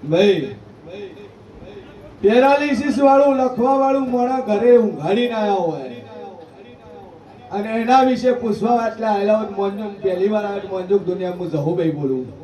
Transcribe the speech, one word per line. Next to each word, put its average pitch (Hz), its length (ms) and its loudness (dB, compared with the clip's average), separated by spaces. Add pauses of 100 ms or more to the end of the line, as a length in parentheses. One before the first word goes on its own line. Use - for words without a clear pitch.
(100)
ભાઈ, 170 380 2 (1700)
પેરાલિસિસ 269 760 2 (100)
વાળું, 277 360 6
લખવા 254 400 0
વાળું 269 320 0
મોણા 254 340 -2
ઘરે 220 300 4
ઊંઘાડીને 214 640 0
આયા 196 260 0
હોય. 156 200 -8 (1700)
અને 208 160 -6 (120)
એના 254 260 4
વિશે 247 220 2 (120)
પૂછવા 226 400 0
આટલા 220 300 -2
આયેલા 202 260 2
હોય, 208 220 -6
મોનજુક 202 420 -6
પહેલી 190 320 0
વાર 208 160 -2
આવે, 196 240 -8
મોનજુક 185 320 0
દુનિયામાં 180 340 -6
હું 175 140 -6
જહો 151 240 -2
ભાઈ 160 220 0
બોલું. 131 260 -4 (180)